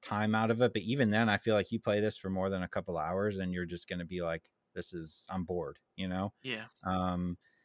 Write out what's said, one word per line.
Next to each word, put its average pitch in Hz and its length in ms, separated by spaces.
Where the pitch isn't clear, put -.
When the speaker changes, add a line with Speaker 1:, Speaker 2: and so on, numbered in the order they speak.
Speaker 1:
time 107 340
out 110 160
of 113 100
it. 123 120
But 101 100
even 123 260
then, 110 200
I 101 80
feel 110 180
like 98 160
you 113 80
play 104 200
this 107 180
for 95 120
more 95 200
than 92 140
a 85 60
couple 90 280
hours 95 400
and 90 160
you're 90 120
just 85 240
gonna 87 160
be 87 160
like, 82 280
"This 90 200
is, 80 360
I'm 92 140
bored," 80 360
you 92 100
know? 95 340
Speaker 2:
Yeah. 113 260
Speaker 1:
Um, 90 540